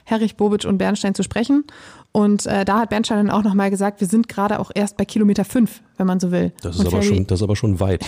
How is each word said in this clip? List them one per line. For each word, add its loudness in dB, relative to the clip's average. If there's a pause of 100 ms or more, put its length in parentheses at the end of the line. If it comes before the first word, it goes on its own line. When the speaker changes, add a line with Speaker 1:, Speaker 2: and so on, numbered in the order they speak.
Speaker 1:
Herrich, -2
Bobic 0
und 0
Bernstein -2
zu -2
sprechen. 0 (480)
Und, 2
äh, -2
da 2
hat -2
Bernstein 0
dann 0
auch 0
nochmal 2
gesagt, -2
wir 0
sind 2
gerade -2
auch -8
erst -4
bei -2
Kilometer 0
fünf, 0 (160)
wenn 0
man 0
so -2
will. 0
Speaker 2:
Das -8
ist 0
Speaker 1:
Und 2
Speaker 2:
aber 0
Speaker 1:
Ferry 2
Speaker 2:
schon, 0
das 0
ist -4
aber 0
schon 0
weit. 0